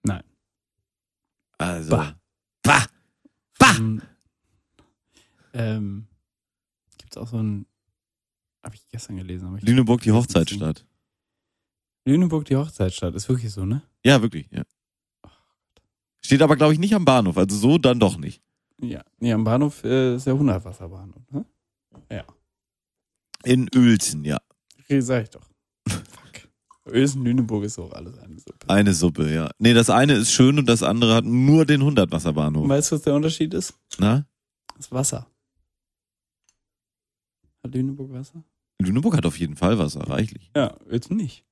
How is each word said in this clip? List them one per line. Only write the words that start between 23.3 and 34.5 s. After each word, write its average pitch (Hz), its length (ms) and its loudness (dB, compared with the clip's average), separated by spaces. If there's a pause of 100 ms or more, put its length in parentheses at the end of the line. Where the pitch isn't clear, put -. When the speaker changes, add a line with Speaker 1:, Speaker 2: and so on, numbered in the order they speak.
Speaker 2:
In 127 320 0
Uelzen, 107 500 2
ja. 73 140 -4 (420)
Speaker 1:
Okay, 139 200 -2
sag 120 220 -2
ich 110 60 -14
doch. - 160 -20 (420)
Fuck. - 600 -12 (380)
Uelzen, 135 360 0
Lüneburg 113 400 0
ist 104 160 -10
auch 92 140 -14
alles 87 240 -18
eine 80 220 -20
Suppe. - 300 -20
Speaker 2:
Eine 98 240 4
Suppe, 78 400 0
ja. 80 260 -4
Nee, 117 140 6
das 117 180 4
eine 135 240 4
ist 113 160 0
schön 135 280 6
und 127 80 0
das 117 160 2
andere 113 320 2
hat 113 100 2
nur 135 400 4
den 139 180 2
Hundertwasserbahnhof. 82 800 0
Speaker 1:
Und 139 60 0
weißt 143 220 0
du, 165 40 -2
was 147 80 -6
der 143 100 0
Unterschied 160 400 -2
ist? - 220 -6 (240)
Speaker 2:
Na? 117 260 2 (500)